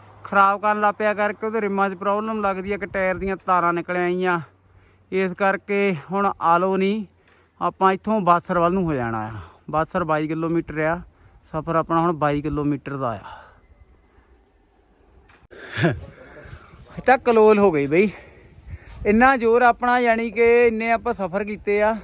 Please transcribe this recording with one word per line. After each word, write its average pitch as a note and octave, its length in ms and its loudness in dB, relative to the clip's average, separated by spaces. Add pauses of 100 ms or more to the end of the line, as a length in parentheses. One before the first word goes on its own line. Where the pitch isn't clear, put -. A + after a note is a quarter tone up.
(240)
ਖਰਾਬ G3 360 2
ਕਰਨ G#3+ 200 0
ਲੱਗ G#3 180 2
ਪਿਆ G#3+ 160 0
ਕਰਕੇ G#3 320 -2
ਉਹਦੇ A3 140 -2
ਰਿੰਮਾਂ G3 300 0
'ਚ F#3+ 40 -8
ਪ੍ਰੋਬਲਮ G#3 460 -4
ਲੱਗਦੀ G3 320 -4
ਆ, - 20 -2
ਇੱਕ F#3+ 100 -8
ਟਾਇਰ F#3 320 -2
ਦੀਆਂ F#3+ 200 -6 (100)
ਤਾਰਾਂ E3+ 260 2
ਨਿਕਲ F3 240 -4
ਆਈਆਂ। F3+ 440 -2 (720)
ਇਸ F#3+ 200 -2
ਕਰਕੇ G3+ 640 0 (160)
ਹੁਣ G3 280 0
ਆਲੋ F3 360 2
ਨਹੀਂ, G3 280 0 (560)
ਆਪਾਂ F3+ 320 2
ਇੱਥੋਂ G#3 280 -2
ਬਾਸਰ F3 380 2
ਵੱਲ F3 140 4
ਨੂੰ F#3+ 120 0
ਹੋ D#3+ 100 0
ਜਾਣਾ A#2 320 -4
ਆ। A2 60 -10 (380)
ਬਾਸਰ D#3+ 340 -2
ਬਾਈ D#3 240 -2
ਕਿਲੋਮੀਟਰ D#3+ 500 -4
ਆ, D#3+ 220 -2 (440)
ਸਫ਼ਰ D#3+ 300 -6
ਆਪਣਾ E3 260 0
ਹੁਣ F3 120 0
ਬਾਈ D3 300 -2
ਕਿਲੋਮੀਟਰ D3 540 -4
ਦਾ C3 140 -4
ਆ। - 300 -14 (3500)
ਇਹ - 40 -14
ਤਾਂ B3+ 160 4
ਕਲੋਲ A3 400 4
ਹੋ G3+ 120 4
ਗਈ C#3+ 160 0
ਬਈ, F3 240 2 (960)
ਇੰਨਾ B3 300 4
ਜ਼ੋਰ A#3 260 2
ਆਪਣਾ, B3 360 2
ਯਾਨੀ A#3 320 0
ਕਿ A#3 360 4
ਇੰਨੇ A3+ 240 -2
ਆਪਾਂ A3+ 220 -2
ਸਫ਼ਰ G3 320 -4
ਕੀਤੇ G#3 380 -2
ਆ G#3+ 220 2